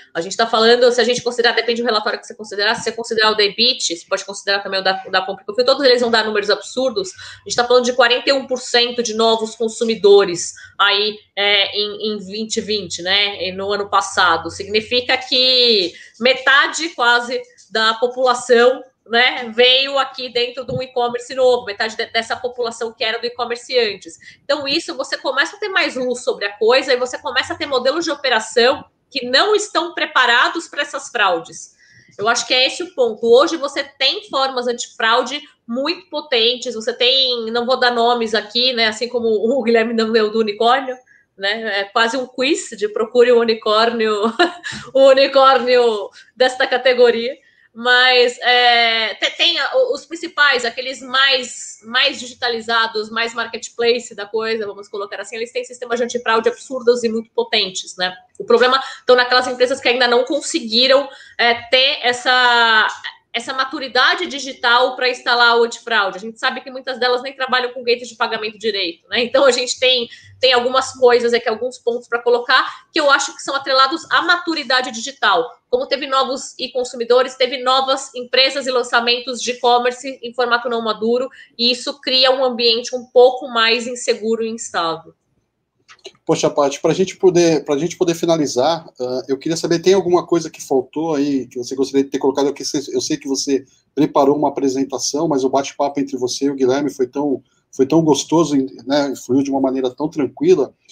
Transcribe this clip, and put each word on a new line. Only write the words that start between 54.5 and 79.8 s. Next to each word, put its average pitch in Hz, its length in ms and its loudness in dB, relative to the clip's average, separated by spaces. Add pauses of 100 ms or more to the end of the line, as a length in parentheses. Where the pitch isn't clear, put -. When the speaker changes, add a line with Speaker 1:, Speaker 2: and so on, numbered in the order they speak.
Speaker 1:
vamos 202 220 -14
colocar 202 320 -10
assim, - 160 -12
eles 233 160 -8
têm 247 100 -6
sistemas 240 360 -8
de 247 60 0
antifraude 233 440 0
absurdos 240 560 0
e 226 60 2
muito 226 220 -6
potentes, 214 680 -4
né? 185 180 -4 (220)
O 202 80 -12
problema 254 360 4 (160)
estão - 160 4
naquelas 247 320 2
empresas 254 320 0
que 254 120 0
ainda 247 180 2
não 240 160 4
conseguiram, 262 840 0 (300)
é, 233 160 2 (160)
ter 262 320 2
essa, 240 880 2 (420)
essa 240 220 -8
maturidade 269 720 -2
digital 254 720 0
pra 254 140 0
instalar 240 480 2
o 233 60 4
antifraude. 214 520 -2
A 180 40 -10
gente 226 200 -14
sabe 254 220 -4
que 269 80 -16
muitas 262 280 -10
delas 247 220 0
nem 269 160 -12
trabalham 247 380 -2
com 254 100 -10
gates 240 240 -2
de 226 80 -18
pagamento 220 420 -4
direito, 196 520 -4
né? 220 120 0
Então, 269 220 2
a 269 60 6
gente 247 280 -2
tem, 254 300 0 (320)
tem 262 140 4
algumas 254 400 0
coisas 240 400 4
aqui, 233 120 0
alguns 240 320 -4
pontos 240 300 -4
pra 233 140 -4
colocar, 247 680 0
que - 80 -2
eu 294 120 4
acho 294 260 0
que - 60 -18
são 285 120 -8
atrelados 269 560 0
à 262 120 2
maturidade 302 680 0
digital. 220 640 -2 (140)
Como 254 180 0
teve 277 200 -4
novos 269 520 -2
e-consumidores, 247 760 0
teve 254 280 -2
novas 262 520 0
empresas 254 520 -2
e 262 40 -2
lançamentos 240 720 -2
de 233 80 -4
e-commerce 247 720 0